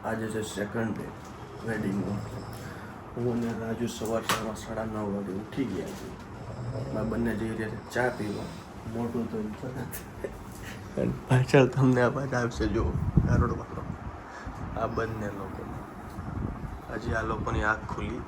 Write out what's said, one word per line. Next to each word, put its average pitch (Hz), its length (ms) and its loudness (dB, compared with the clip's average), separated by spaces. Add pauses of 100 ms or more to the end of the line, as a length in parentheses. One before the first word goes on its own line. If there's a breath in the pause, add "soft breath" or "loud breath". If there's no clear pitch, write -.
આજે 110 240 0
છે 107 160 0
સેકન્ડ 104 520 0
ડે - 100 -6 (560)
વેડિંગનો. 101 540 0 (920 loud breath)
હું 120 220 0
અને 117 280 0
રાજુ 113 280 0
સવાર 110 360 0
સવારમાં 107 320 -2
સાડા 110 300 -4
નવ 107 280 -2
વાગે 101 180 -2
ઉઠી 104 340 -2
ગયા 95 200 -4
છીએ. - 260 -8 (800)
અમે 113 180 0
બંને 113 260 2
જઈ 110 120 0
રહ્યા 113 220 -2
છે 113 80 -6 (160)
ચા 123 160 4
પીવા. 101 360 -2 (480)
મોટું 117 340 0
તો 110 120 -2
ઈ 107 120 -2
છે. - 800 -6 (680 loud breath)
અને - 120 2 (140)
પાછળ 131 400 10
તમને 127 340 6
આ 120 80 8
બાજુ 127 260 0
આવશે 113 320 2
જો, 101 260 2 (320)
ગારોડવાળો. - 580 4 (920 loud breath)
આ 113 120 0
બંને 113 380 0
લોકો. 98 360 -6 (1300)
હજી 117 240 -2
આ 113 80 2
લોકોની 110 420 2
આંખ 107 240 4
ખુલી 104 400 -2